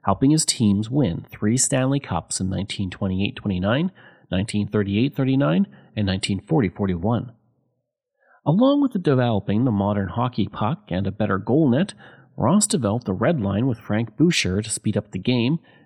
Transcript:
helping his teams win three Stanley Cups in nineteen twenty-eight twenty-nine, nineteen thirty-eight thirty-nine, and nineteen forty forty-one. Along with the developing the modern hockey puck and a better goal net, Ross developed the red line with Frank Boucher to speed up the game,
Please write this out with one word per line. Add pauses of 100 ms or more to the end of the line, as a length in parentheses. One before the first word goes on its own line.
helping
his
teams
win
three
Stanley
Cups
in
nineteen
twenty-eight
twenty-nine, (400)
nineteen
thirty-eight
thirty-nine, (300)
and
nineteen
forty
forty-one. (1120)
Along
with
the
developing
the
modern
hockey
puck
and
a
better
goal
net, (460)
Ross
developed
the
red
line
with
Frank
Boucher
to
speed
up
the
game, (280)